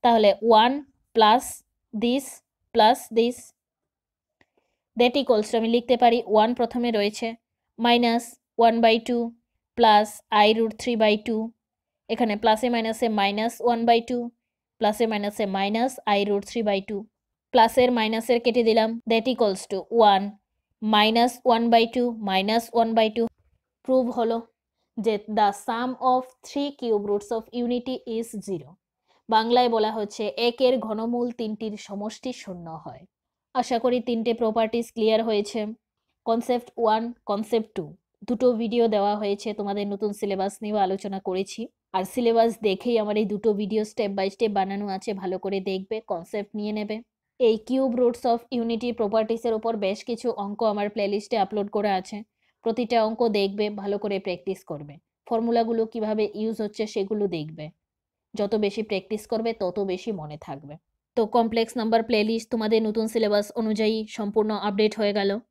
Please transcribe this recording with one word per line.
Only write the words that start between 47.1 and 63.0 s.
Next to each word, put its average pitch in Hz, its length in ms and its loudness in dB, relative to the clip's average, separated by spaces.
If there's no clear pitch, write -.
এই 220 80 4
cube 262 320 0
roots 240 220 2
of 233 80 0
unity 233 280 -4
প্রপার্টিজের 220 580 0
ওপর 226 140 -4
বেশ 196 140 -2
কিছু 233 200 -4
অঙ্ক 208 160 -8
আমার 208 220 -2
প্লেলিস্টে 208 500 -2
আপলোড 202 320 -4
করা 208 240 0
আছে, 208 180 -12
প্রতিটা 226 420 0
অঙ্ক 220 140 -4
দেখবে, 202 260 0
ভালো 202 220 -2
করে 196 120 -2
প্র্যাকটিস 185 340 -6
করবে, 147 240 -12
ফর্মুলাগুলো 233 540 0
কিভাবে 214 320 -2
ইউজ 220 240 -2
হচ্ছে 208 180 -6
সেগুলো 208 300 -2
দেখবে। 156 280 -10
যত 202 140 -2
বেশি 202 260 -2
প্র্যাকটিস 208 320 -4
করবে 226 180 -2
তত 180 140 -2
বেশি 180 180 -6
মনে 151 160 -12
থাকবে। 147 280 -14
তো 233 60 2
কমপ্লেক্স 226 440 2
নাম্বার 226 280 2
প্লেলিস্ট 220 460 0
তোমাদের 220 340 2
নতুন 220 260 -2